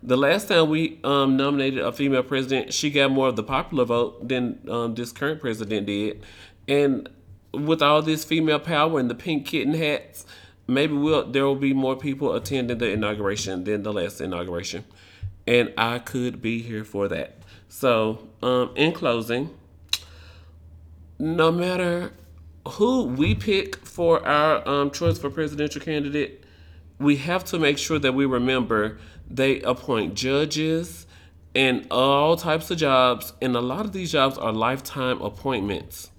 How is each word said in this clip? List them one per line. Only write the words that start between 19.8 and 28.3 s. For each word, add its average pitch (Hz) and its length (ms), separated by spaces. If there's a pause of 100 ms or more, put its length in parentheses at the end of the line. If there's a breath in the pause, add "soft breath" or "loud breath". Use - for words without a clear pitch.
no 160 320
matter 175 600 (540)
who 240 380
we 143 300
pick 196 420
for - 500
our, 147 400
um, 143 240
choice 165 280
for 143 100
presidential 147 520
candidate, 147 640 (540 soft breath)
we 143 180
have 185 280
to 180 140
make 147 180
sure 156 220
that 139 140
we 135 120
remember 120 720 (300 loud breath)